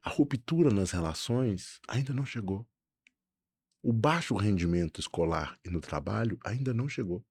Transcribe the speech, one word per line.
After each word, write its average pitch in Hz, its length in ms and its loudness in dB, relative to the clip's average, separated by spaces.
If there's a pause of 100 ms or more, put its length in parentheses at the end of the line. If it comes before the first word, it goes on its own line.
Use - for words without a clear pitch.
A - 80 -6
ruptura 151 640 2
nas 95 180 2
relações 95 960 -2
ainda 135 260 -2
não 135 120 -2
chegou. 101 420 -6 (1120)
O 120 120 2
baixo 147 420 2
rendimento 87 640 2
escolar 80 640 -2
e 92 60 -12
no 87 120 -2
trabalho 98 640 -2
ainda 127 300 -2
não 120 160 0
chegou. 95 420 -4